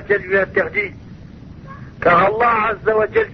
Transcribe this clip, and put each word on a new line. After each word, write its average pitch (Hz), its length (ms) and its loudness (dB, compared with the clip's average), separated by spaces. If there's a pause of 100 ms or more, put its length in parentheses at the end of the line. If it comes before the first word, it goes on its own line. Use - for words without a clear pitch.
Jal 202 140 2
lui 185 160 0
interdit. 190 560 0 (1040)
Car 175 280 4
Allah 226 440 2
Azza 214 260 0
wa 214 160 2
Jal, 214 200 2